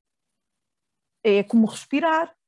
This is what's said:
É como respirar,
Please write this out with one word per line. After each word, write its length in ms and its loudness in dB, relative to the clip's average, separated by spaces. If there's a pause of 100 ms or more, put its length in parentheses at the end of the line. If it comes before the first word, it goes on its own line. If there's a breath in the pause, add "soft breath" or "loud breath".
(1200)
É 200 2
como 240 2
respirar, 680 -4 (140)